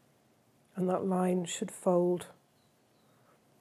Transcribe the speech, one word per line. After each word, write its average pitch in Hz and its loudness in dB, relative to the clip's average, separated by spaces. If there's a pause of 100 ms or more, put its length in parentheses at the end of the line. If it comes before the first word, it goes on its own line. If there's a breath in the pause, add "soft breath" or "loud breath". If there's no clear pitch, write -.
(760)
and 180 0
that 185 0
line 185 0
should - -8
fold. 175 2 (1300 soft breath)